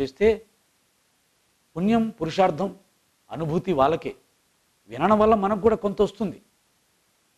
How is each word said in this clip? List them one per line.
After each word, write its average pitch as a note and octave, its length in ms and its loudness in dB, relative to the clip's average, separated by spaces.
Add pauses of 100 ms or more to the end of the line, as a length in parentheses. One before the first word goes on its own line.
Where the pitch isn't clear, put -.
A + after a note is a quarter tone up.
చేస్తే G#3 460 -2 (1300)
పుణ్యం, A3+ 340 0
పురుషార్థం, F3+ 680 -2 (520)
అనుభూతి E3 420 -4
వాళ్ళకే. C#3 440 0 (720)
వినడం D#3+ 320 0
వల్ల A3 160 4
మనకు G3+ 260 0
కూడా A3 160 2
కొంత G#3 260 -2
వస్తుంది. F#3 400 -4 (960)